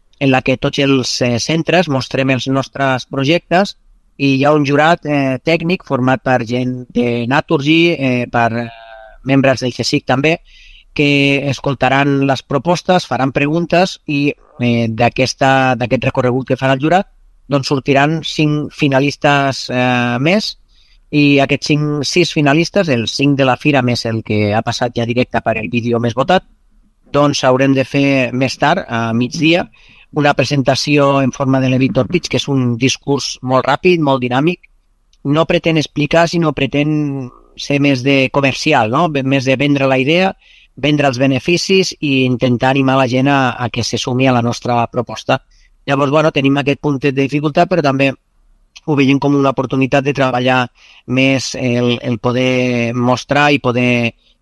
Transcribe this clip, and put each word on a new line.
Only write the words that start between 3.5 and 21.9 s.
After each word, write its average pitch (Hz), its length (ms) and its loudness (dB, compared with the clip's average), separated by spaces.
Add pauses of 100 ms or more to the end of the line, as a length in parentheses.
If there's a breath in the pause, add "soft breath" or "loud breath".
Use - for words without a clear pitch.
i 135 160 2
hi 131 80 0
ha 147 80 4
un 151 160 2
jurat, 151 400 2
eh, 135 320 0
tècnic 165 480 -2
format 127 320 0
per 127 240 0
gent 123 380 -4 (100)
de 120 340 -2
Naturgy, 160 720 2
eh, 127 320 0
per, 117 240 2
eh, 117 140 -4 (580 loud breath)
membres 131 400 2
del 123 80 -4
csic 131 320 -4
també, 143 380 0 (500 soft breath)
que 143 560 0
escoltaran 139 800 0
les 131 140 -2
propostes, 170 680 -2
faran 127 240 -2
preguntes 165 720 0
i, 143 300 -2 (260)
eh, 117 300 0
d'aquesta, 131 880 0
d'aquest 123 240 -2
recorregut 127 440 -2
que 127 120 0
farà 135 160 2
el 131 80 -6
jurat, 175 240 2 (400)
doncs 139 240 -2
sortiran 143 500 2
cinc 151 540 -2
finalistes, 139 920 0
eh, 123 500 0
més 180 380 0 (520)
i 143 300 4
aquests 135 260 0
cinc, 147 380 -2